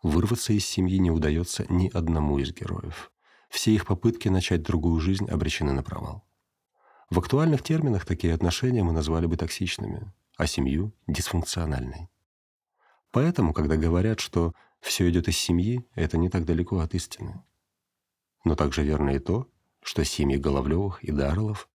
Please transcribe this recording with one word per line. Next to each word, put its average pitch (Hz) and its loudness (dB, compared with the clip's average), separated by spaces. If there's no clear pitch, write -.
Вырваться 110 2
из 104 2
семьи 92 0
не 90 4
удаётся 78 0
ни 90 2
одному 78 0
из 67 -4
героев. - -10
Все - 0
их 107 4
попытки 110 0
начать 92 2
другую 82 2
жизнь 95 0
обречены 76 -2
на 67 -2
провал. - -10
В 90 4
актуальных 143 2
терминах 151 0
такие 85 0
отношения 101 0
мы 85 2
назвали 80 0
бы 82 0
токсичными, - -6
а 80 0
семью — 76 -2
дисфункциональной. 78 -4
Поэтому, 127 2
когда 78 2
говорят, 87 2
что 85 0
всё - 0
идёт 85 2
из 80 0
семьи, 104 0
это - 0
не 90 2
так 90 -2
далеко 87 0
от 85 -2
истины. 92 -8
Но 78 4
также 73 2
верно 73 2
и 69 0
то, 104 -2
что - -2
семьи 71 0
Головлёвых 73 0
и - -4
Дарреллов — 85 -2